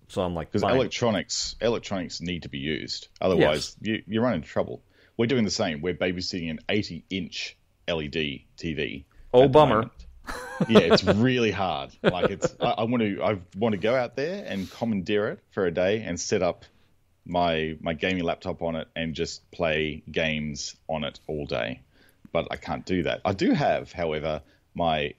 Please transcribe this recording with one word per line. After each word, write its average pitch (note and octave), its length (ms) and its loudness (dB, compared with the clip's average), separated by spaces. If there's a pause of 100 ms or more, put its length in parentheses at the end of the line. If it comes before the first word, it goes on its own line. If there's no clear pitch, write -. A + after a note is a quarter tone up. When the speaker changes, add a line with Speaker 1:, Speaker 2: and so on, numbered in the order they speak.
Speaker 1:
So - 140 -4
I'm F2 120 0
like, D#2+ 180 -6
Speaker 2:
'Cause G#2 100 2
Speaker 1:
"Fine." G#2 160 4
Speaker 2:
electronics, - 840 0
electronics G2 600 -2
need E2+ 220 -4
to - 60 -10
be C#2+ 100 -10
used. C#2 500 -6 (100)
Otherwise, D#2+ 640 2
Speaker 1:
Yes. G#2+ 260 -2
Speaker 2:
you, G2+ 80 -6
you A2 60 2
run B2 120 2
into G2+ 140 -4
trouble. - 340 -4 (360)
We're A#2 100 4
doing A#2+ 160 4
the F#2+ 80 2
same. E2 300 -2
We're F2+ 120 -2
babysitting F2+ 560 -4
an D#2 100 -6 (100)
eighty-inch F#2+ 880 -4 (320)
L E2 120 0
E D2 60 -4
D D2 380 -4 (100)
T E2 180 -6
V C#2 320 -6 (280)
Speaker 1:
Oh, B2+ 80 10
Speaker 2:
at - 20 12
the C#3+ 60 8
Speaker 1:
bummer. C#3 260 8
Speaker 2:
moment. A2+ 160 0 (800)
Yeah, A3 100 10
it's G3 240 6
really B2+ 480 4
hard. E2+ 380 -2 (140)
Like, - 260 2
it's, - 320 -4
I, A#2 180 2
I A2+ 40 2
want A#2 200 2
to, F#2+ 200 0
I G2+ 140 2 (200)
want A2 160 2
to G2 60 -2
go A2 160 2
out B2 200 0
there F3+ 320 -4
and F#2+ 240 -6
commandeer G#2 580 -2
it F3+ 100 -10 (120)
for G2+ 140 0
a F2 60 0
day F#2+ 340 2
and E2+ 140 -6
set G2 240 0
up E2+ 220 -2 (600)
my, E2 560 0
my E2 120 -2
gaming F#2 300 -2
laptop E2+ 380 -4
on E2 140 -2
it D#2+ 200 -6
and E2 200 -4
just - 360 -8
play D#2 600 -2
games D2+ 640 -2 (120)
on D#2 160 -4
it C2+ 240 -8
all D2 200 -6
day. A#1+ 340 -4 (500)
But E2 200 0
I - 60 -8
can't - 280 -6
do F2+ 180 2
that. B1 220 -2
I G2 80 2
do F#3 200 2
have, F#2+ 380 0
however, D#2 500 -2 (340)
my D#2 440 0